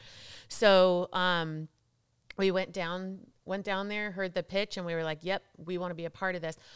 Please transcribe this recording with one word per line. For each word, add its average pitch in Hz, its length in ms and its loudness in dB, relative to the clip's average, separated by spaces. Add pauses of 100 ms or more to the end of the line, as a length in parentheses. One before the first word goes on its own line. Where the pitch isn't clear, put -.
(480)
So, 185 640 6
um, 165 540 0 (680)
we 190 140 2
went 185 220 -2
down, 185 540 -6 (200)
went 190 180 -6
down 196 240 -2
there, 208 240 -4
heard 185 220 -4
the 180 80 0
pitch, 202 340 -4
and 185 80 -6
we 170 100 -4
were 160 100 -2
like, 156 180 -4
"Yep, 190 200 -2 (140)
we 175 220 -6
wanna 180 160 -6
be 165 100 -8
a 170 60 -8
part 185 240 -4
of 170 80 -6
this." 160 140 -6 (200)